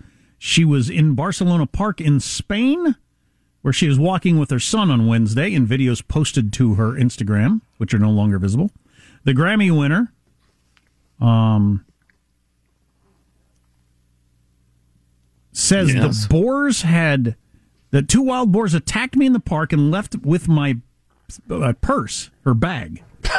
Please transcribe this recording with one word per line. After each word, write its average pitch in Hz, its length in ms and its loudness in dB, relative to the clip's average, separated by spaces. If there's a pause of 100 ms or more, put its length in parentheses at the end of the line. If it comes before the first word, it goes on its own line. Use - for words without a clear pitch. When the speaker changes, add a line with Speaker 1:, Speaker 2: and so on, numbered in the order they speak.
(380)
Speaker 1:
She - 280 0
was 139 240 0
in 156 260 2
Barcelona 175 500 0
Park 202 360 -4
in 147 180 2
Spain, 269 760 -2 (680)
where 135 120 -2
she 165 140 0
was 139 120 2
walking 175 380 2
with 147 140 0
her 127 80 0
son 208 320 -2
on 117 160 2
Wednesday 113 460 0
in 135 140 2
videos 123 380 0
posted 135 480 -2
to 117 220 2
her 110 160 0
Instagram, 123 680 0 (160)
which 107 160 -4
are 110 60 2
no 107 120 4
longer 104 280 2
visible. 110 320 0 (520)
The 139 100 2
Grammy 180 440 2
winner, 160 360 0 (1040)
um, 110 680 2 (3750)
says 185 420 0
Speaker 2:
Yes. 117 300 0
Speaker 1:
the 104 60 -6
boars 254 520 0
had, 151 540 0 (560)
the 139 100 2
two 202 200 2
wild 254 300 0
boars 196 220 0
attacked 220 420 -4
me 269 100 2
in 262 80 2
the 240 60 2
park 156 340 -4
and 147 180 2
left 196 320 -6
with 170 240 0
my, 143 300 0 (720)
uh, 120 320 -2
purse, - 480 -4 (140)
her 131 100 2
bag. 113 500 -4 (360)